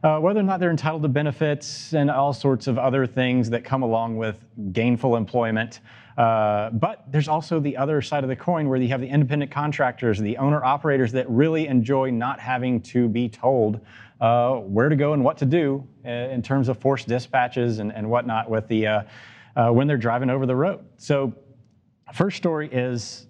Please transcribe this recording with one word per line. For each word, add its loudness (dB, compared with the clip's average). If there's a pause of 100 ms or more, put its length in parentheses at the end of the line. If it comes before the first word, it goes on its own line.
uh, 2
whether 2
or 2
not 0
they're 2
entitled -2
to 0
benefits -2
and 2
all 0
sorts 0
of 0
other 2
things 0
that -4
come -2
along -2
with -4 (360)
gainful 2
employment. -2 (380)
Uh, 2
but -4
there's 0
also -2
the -4
other 0
side -4
of -4
the -4
coin -2
where 0
you 0
have -2
the -8
independent 0
contractors, 0
the -2
owner-operators 2
that -2
really 2
enjoy 2
not -4
having -2
to 0
be -2
told, 0 (400)
uh, 4
where 0
to 4
go 2
and 2
what 2
to 0
do, 0 (180)
uh, -12
in -6
terms 0
of -2
forced 0
dispatches 0
and, -6
and -8
whatnot 0
with -2
the, 0
uh, 0 (520)
uh, 4
when 4
they're 2
driving 0
over 0
the 0
road. -2 (120)
So 0 (800)
first 0
story -2
is -4